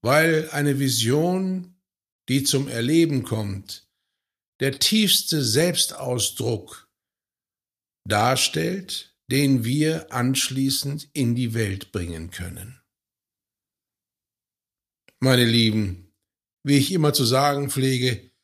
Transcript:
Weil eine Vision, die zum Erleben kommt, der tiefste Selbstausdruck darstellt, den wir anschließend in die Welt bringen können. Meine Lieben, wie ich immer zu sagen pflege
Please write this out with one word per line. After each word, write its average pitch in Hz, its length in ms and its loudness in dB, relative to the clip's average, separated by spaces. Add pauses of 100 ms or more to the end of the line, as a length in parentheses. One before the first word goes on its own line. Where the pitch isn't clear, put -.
Weil 156 500 2
eine 143 280 0
Vision, 160 960 0 (540)
die 135 140 2
zum 139 240 0
Erleben 135 560 2
kommt, 101 680 -6 (680)
der 135 180 -2
tiefste 170 680 2
Selbstausdruck 123 1500 -2 (1160)
darstellt, 156 1080 -2 (160)
den 135 340 2
wir 151 480 -2
anschließend 135 1000 -2
in 120 220 0
die 120 180 -2
Welt 101 400 -6
bringen 85 380 -8
können. 87 500 -14 (2500)
Meine 127 240 4
Lieben, 110 640 0 (560)
wie 143 120 4
ich 143 160 2
immer 151 200 2
zu 135 120 0
sagen 139 460 0
pflege 127 600 -2 (140)